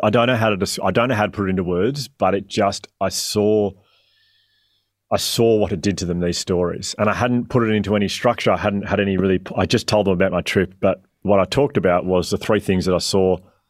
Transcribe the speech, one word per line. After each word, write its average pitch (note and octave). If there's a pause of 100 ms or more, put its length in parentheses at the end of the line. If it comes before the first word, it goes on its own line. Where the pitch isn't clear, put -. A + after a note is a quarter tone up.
I G#2+
don't A#2+
know B2+
how A2
to G2+
des-, F2+
I G2
don't A#2
know B2+
how G#2+
to F#2+
put G2
it F#2+
into F#2
words, G#2
but F#2+
it G2+
just, G2+ (120)
I F#2+
saw, G#2 (1400)
I G#2
saw A2+
what G2
it F2+
did F#2
to F2+
them, F2
these F2
stories. F2
And G#2+
I G2
hadn't A#2+
put B2
it A2
into G#2
any G2+
structure. -
I F#2
hadn't G2+
had G2+
any G2
really, F#2 (160)
I F#2
just A2+
told G#2
them G2
about F#2
my F2+
trip. -
But - (200)
what G2
I F#2
talked C#3
about F2+
was F2+
the G2+
three G#2+
things F#2
that F2+
I -
saw F#2 (320)